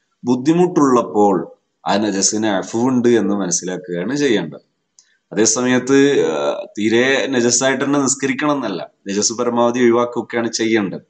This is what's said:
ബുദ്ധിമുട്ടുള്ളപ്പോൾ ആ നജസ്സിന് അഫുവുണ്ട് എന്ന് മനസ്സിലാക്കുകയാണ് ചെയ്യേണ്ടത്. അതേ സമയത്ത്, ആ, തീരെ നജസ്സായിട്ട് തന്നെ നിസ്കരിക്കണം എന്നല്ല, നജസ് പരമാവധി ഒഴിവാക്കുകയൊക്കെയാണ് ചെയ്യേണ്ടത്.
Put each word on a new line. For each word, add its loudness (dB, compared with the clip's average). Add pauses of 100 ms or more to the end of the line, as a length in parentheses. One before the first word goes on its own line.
(240)
ബുദ്ധിമുട്ടുള്ളപ്പോൾ 2 (340)
ആ 0
നജസ്സിന് -2
അഫുവുണ്ട് 0
എന്ന് 2
മനസ്സിലാക്കുകയാണ് -6
ചെയ്യേണ്ടത്. -2 (720)
അതേ 2
സമയത്ത്, 2
ആ, -4 (140)
തീരെ 2
നജസ്സായിട്ട് 0
തന്നെ 0
നിസ്കരിക്കണം -2
എന്നല്ല, -6 (200)
നജസ് -2
പരമാവധി 0
ഒഴിവാക്കുകയൊക്കെയാണ് 0
ചെയ്യേണ്ടത്. -2